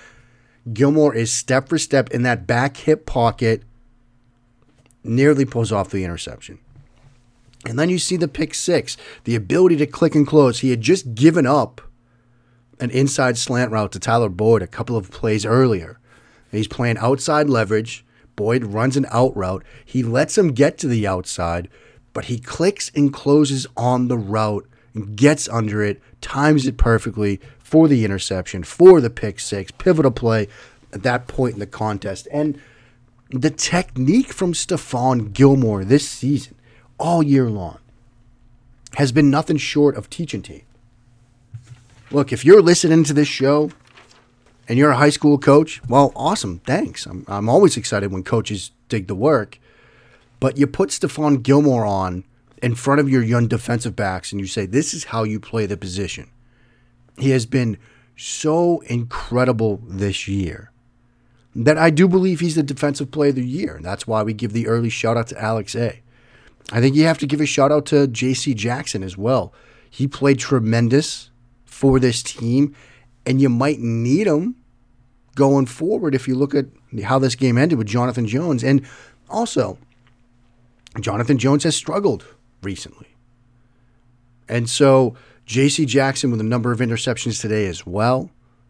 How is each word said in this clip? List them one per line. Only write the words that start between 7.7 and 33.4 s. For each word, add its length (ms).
then 120
you 100
see 180
the 100
pick 280
six, 420
the 100
ability 400
to 100
click 300
and 100
close. 360
He 100
had 100
just 320
given 320
up 360
an 100
inside 480
slant 340
route 200
to 80
Tyler 300
Boyd 340
a 40
couple 300
of 140
plays 340
earlier. 540
He's 160
playing 300
outside 540
leverage. 520
Boyd 300
runs 300
an 140
out 260
route. 300
He 200
lets 340
him 120
get 280
to 100
the 200
outside, 600
but 120
he 120
clicks 560
and 180
closes 540
on 340
the 80
route 520
and 220
gets 340
under 320
it, 180
times 460
it 100
perfectly 640
for 300
the 180
interception, 560
for 400
the 80
pick 300
six, 320
pivotal 400
play 360
at 80
that 260
point 280
in 40
the 60
contest. 640
And 300
the 180